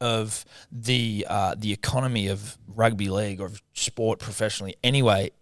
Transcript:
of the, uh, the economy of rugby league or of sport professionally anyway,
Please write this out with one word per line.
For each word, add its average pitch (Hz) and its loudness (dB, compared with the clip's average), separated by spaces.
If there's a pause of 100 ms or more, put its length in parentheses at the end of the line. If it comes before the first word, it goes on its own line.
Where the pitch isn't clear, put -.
of 110 0 (260)
the, 117 0
uh, 95 0
the 104 -2
economy 120 0
of 98 -6 (100)
rugby 104 2
league 98 -2
or 95 -4
of 101 -14 (120)
sport - -2
professionally 101 -4
anyway, 123 4 (120)